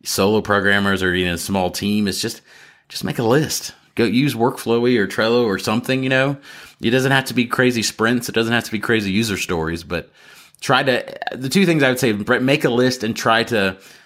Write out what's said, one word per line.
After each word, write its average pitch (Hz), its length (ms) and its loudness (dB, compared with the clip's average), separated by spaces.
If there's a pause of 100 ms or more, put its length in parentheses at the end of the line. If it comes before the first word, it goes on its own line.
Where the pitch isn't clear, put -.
solo - 360 2
programmers 101 640 2
or 90 120 2
even 90 200 0
a 85 40 -4
small 92 320 -2
team. 104 380 -2
It's 92 140 -4
just, - 180 -6 (480)
just - 160 -12
make - 140 -6
a 120 60 -2
list. 131 500 0 (220)
Go 117 80 2
use 123 320 0
Workflowy 120 600 0
or 98 120 0
Trello 117 360 0
or 98 140 -2
something, 123 460 -2
you 131 40 -2
know? 135 280 0 (440)
It 117 100 0
doesn't 131 200 2
have 135 140 2
to 120 100 -6
be 120 120 0
crazy 123 360 0
sprints. 117 460 -2
It 101 80 -10
doesn't 113 160 0
have 117 100 0
to - 80 -10
be 110 80 -4
crazy 104 320 0
user 104 260 0
stories, 82 460 -4
but 82 260 -6 (520)
try 135 240 2
to, - 340 -2 (140)
the 131 160 -6
two 185 180 4
things 160 160 2
I 131 60 4
would 127 100 0
say, 117 140 2
bre-, 104 260 0
make 139 240 2
a 147 80 2
list 123 320 2
and 110 140 -4
try 117 280 2
to 98 320 0 (300)